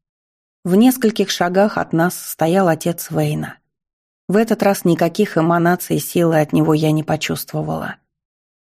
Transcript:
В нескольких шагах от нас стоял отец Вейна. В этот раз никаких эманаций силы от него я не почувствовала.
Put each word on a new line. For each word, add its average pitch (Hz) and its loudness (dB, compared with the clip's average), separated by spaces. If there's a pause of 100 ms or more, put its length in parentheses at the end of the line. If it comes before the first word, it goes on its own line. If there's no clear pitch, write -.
(640)
В 180 2
нескольких 220 2
шагах 190 0
от - -4
нас 165 0
стоял 175 0
отец 165 -2
Вейна. 156 -4 (680)
В 180 0
этот 226 2
раз 202 0
никаких 170 0
эманаций 170 0
силы 165 0
от 151 -2
него 160 2
я 156 2
не 156 0
почувствовала. 156 -6 (680)